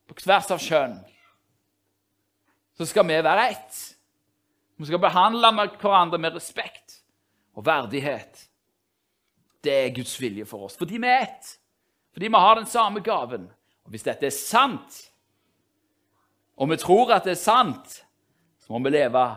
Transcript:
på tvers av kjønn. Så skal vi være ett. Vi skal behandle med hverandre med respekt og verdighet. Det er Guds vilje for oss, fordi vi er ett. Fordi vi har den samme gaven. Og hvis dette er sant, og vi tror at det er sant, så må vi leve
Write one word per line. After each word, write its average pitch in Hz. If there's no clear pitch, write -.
på -
tvers 190
av 170
kjønn. 131
Så 165
skal 202
vi 160
være 190
ett. -
Vi 147
skal 175
behandle 202
med 208
hverandre 175
med 160
respekt -
og 107
verdighet. 135
Det 143
er 123
Guds 123
vilje 107
for 98
oss, -
fordi 196
vi 247
er 247
ett. -
Fordi 180
vi 220
har 220
den 208
samme 214
gaven. 123
Og 101
hvis 110
dette 139
er -
sant, 233
og 135
vi 156
tror 226
at 185
det 175
er -
sant, 214
så -
må 120
vi 139
leve 127